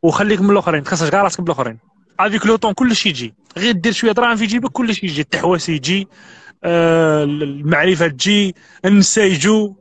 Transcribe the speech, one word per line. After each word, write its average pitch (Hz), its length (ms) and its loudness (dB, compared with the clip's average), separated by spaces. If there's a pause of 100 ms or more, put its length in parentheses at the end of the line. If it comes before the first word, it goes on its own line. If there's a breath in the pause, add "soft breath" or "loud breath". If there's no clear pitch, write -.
وخليك 196 380 0
من 202 100 2
الاخرين، 175 340 0
تخصص 160 260 -2
كاع 196 120 2
راسك 190 180 -2
بالاخرين. 135 380 -4 (420)
افيك 196 260 -2
لو 220 100 4
طون 214 160 -2
كل 240 240 0
شيء 190 160 -2
يجي، 123 220 -10 (240)
غير 226 140 0
دير 196 200 -2
شوية 220 200 0
دراهم 233 240 0
في 214 100 -2
جيبك 233 240 -2
كل 226 240 -2
شيء 190 160 -8
يجي، 147 100 -6
التحواس 170 480 -2
يجي، 165 400 -2 (560 loud breath)
آه، 165 600 2
المعرفة 147 840 0
تجي، 196 460 0 (300 soft breath)
النساء 202 400 4
يجو 196 560 2